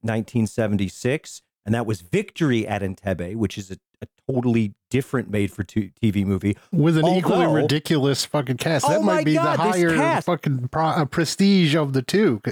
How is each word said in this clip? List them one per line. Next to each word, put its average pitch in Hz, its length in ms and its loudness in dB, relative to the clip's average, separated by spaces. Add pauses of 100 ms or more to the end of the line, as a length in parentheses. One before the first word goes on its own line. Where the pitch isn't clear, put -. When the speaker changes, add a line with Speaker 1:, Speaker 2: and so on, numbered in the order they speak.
Speaker 1:
nineteen 113 420 -2
seventy-six, 104 960 -2 (240)
and 107 80 0
that 117 140 -2
was 107 140 -4
Victory 135 640 -2
at 101 160 -4
Entebbe, 95 520 -4
which 107 220 -2
is 95 140 -12
a, 92 60 -14 (240)
a 104 60 -16 (240)
totally 117 440 0 (160)
different 123 400 -2
made-for-t-, 101 680 -4
T 110 120 2
V 98 120 0
movie. 98 320 0 (160)
Speaker 2:
With 160 260 2
an 165 100 2
equally 180 400 2
Speaker 1:
Although 156 140 2
Speaker 2:
ridiculous 143 640 0
fucking 131 320 -4
cast. 160 300 0
That - 120 2
Speaker 1:
Oh - 40 -2
Speaker 2:
might - 120 2
Speaker 1:
my - 80 0
Speaker 2:
be 156 100 2
Speaker 1:
God, - 260 0
Speaker 2:
the - 40 0
Speaker 1:
this 214 120 0
Speaker 2:
higher 170 200 2
Speaker 1:
cast! 294 320 0
Speaker 2:
fucking 139 420 -2
pro-, 156 160 -2
uh, 156 200 0
prestige 175 680 2
of 147 180 0
the 131 100 0
two. 180 380 2 (100)